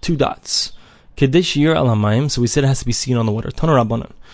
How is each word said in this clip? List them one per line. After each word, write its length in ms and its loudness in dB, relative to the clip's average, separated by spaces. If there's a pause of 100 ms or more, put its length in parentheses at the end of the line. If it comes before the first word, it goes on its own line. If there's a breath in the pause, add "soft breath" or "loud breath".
two 140 -2
dots. 580 -4 (420 soft breath)
Kedesh 400 2
yir 180 4
al 140 0
hamayim, 420 2
so 100 -4
we 80 2
said 160 0
it 40 2
has 120 0
to 60 -8
be 60 -2
seen 260 -2
on 80 0
the 60 0
water. 180 -6
Tana 240 0
Rabbanan. 380 0 (220 loud breath)